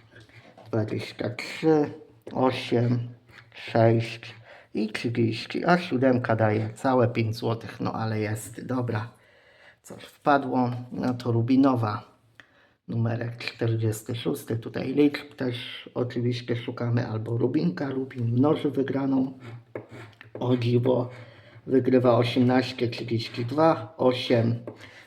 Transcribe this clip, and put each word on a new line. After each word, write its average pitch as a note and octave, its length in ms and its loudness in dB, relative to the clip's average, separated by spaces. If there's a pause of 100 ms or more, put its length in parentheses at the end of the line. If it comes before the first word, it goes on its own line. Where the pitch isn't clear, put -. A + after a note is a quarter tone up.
(680)
dwadzieścia A2 640 -4
trzy, D3+ 600 0 (420)
osiem, B2 760 0 (460)
sześć - 800 0 (400)
i G#2+ 180 -2
trzydzieści, A#2 720 -2
a F3 140 6
siódemka B2 580 2
daje A2 380 2
całe B2+ 340 2
pięć A2+ 280 0
złotych, A#2 440 -6
no A2+ 120 -4
ale A2 280 -4
jest, G#2+ 460 -6
dobra. A#2 420 -4 (760)
Coś - 220 -20
wpadło, B2+ 680 0 (220)
no B2+ 220 -2
to A#2+ 180 -4
rubinowa, A#2 720 2 (840)
numerek A#2 480 -4
czterdziesty A2+ 760 -2
szósty, B2+ 420 -4
tutaj C3 380 -6
liczb C#3+ 420 2
też - 580 -6
oczywiście A#2+ 640 -2
szukamy, A#2+ 520 -2
albo A2 300 -4
rubinka, D3+ 500 0
rubin B2+ 440 -4
mnoży D3 380 4
wygraną, C3+ 680 0 (960)
o B2 220 2
dziwo, A#2+ 540 2 (560)
wygrywa B2+ 500 4
osiemnaście, B2 720 2
trzydzieści A#2 560 -4
dwa, C#3 520 2
osiem A#2+ 580 2 (520)